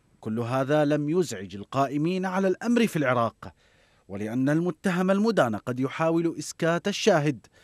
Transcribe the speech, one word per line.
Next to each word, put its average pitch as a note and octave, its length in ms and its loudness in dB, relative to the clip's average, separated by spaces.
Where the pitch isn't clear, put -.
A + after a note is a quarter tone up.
كل A2 200 -4
هذا C3+ 460 2
لم D3 240 0
يزعج A2 460 -2
القائمين D3 680 -2
على F#3+ 220 0
الأمر A#3 400 2
في - 80 -4
العراق، B2 580 -2
ولأن G#2+ 420 -2
المتهم F3 640 0
المدان F#3+ 440 2
قد B2 240 -4
يحاول E3 600 0
إسكات E3 480 -2
الشاهد، D#3 600 2